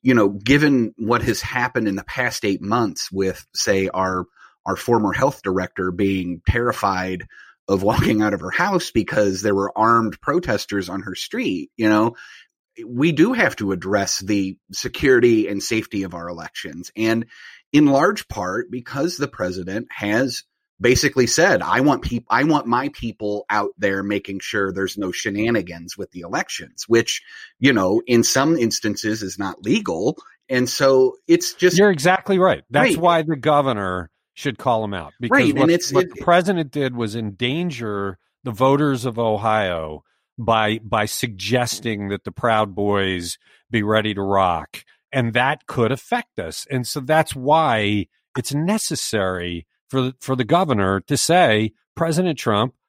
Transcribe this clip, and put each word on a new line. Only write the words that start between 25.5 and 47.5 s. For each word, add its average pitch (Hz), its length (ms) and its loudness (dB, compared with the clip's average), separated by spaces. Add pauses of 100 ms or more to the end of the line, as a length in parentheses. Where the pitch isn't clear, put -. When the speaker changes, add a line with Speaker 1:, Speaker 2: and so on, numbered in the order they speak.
Speaker 1:
with 98 140 -10
the 90 100 -14
elections," 95 640 -8
which, 117 360 0 (360)
you 131 140 4
know, 104 340 2
in 120 160 6
some 143 360 2
instances 110 640 -2
is 95 160 -10
not 95 260 -8
legal. 160 540 -2 (300)
And 123 200 0
so 131 480 4 (100)
it's 170 280 2
just 180 240 4
Speaker 2:
You're 202 120 8
exactly 185 480 2
right. 180 320 2
That's 156 240 4
Speaker 1:
Right. 165 40 -2
Speaker 2:
why 170 240 4
the 151 140 -2
governor 120 720 0 (240)
should 131 240 -6
call 113 260 0
him 101 80 -6
out, 82 260 -10
because 123 160 -2
Speaker 1:
Right, 269 160 4
and - 100 0
Speaker 2:
what, 160 100 4
Speaker 1:
it's, 170 220 0
Speaker 2:
what 180 120 2
Speaker 1:
it 180 100 -10
Speaker 2:
the - 80 -14
president 175 480 2
did 135 240 -2
was 117 220 -4
endanger 117 1040 -4 (260)
the 127 60 -6
voters 135 560 2
of 113 120 -4
Ohio 101 840 -2 (340)
by, 110 460 2
by 107 220 -2
suggesting 110 1040 -4
that 98 160 -6
the 101 80 -12
Proud 107 420 0
Boys 95 640 -2 (320)
be 113 120 0
ready 107 300 2
to 98 80 -6
rock, 95 640 0 (260)
and 117 220 -2
that 131 340 0
could 117 240 0
affect - 480 -6
us. - 320 -10
And 123 160 -4
so - 140 -6
that's 156 340 0
why 123 720 2 (300)